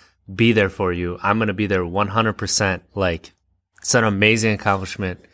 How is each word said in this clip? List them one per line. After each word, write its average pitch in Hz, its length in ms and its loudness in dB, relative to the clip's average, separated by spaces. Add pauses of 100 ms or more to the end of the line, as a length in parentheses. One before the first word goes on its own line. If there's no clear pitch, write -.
(320)
be 113 200 4
there 101 180 2
for 92 220 -2
you. 87 280 -4
I'm 104 200 0
gonna 107 120 0
be 101 140 -2
there 92 180 0
one 95 240 -2
hundred 110 260 0
percent. 95 500 -2 (100)
Like, 90 380 -2 (480)
it's - 140 -2
an 117 100 4
amazing 107 500 2
accomplishment. 95 680 -4 (140)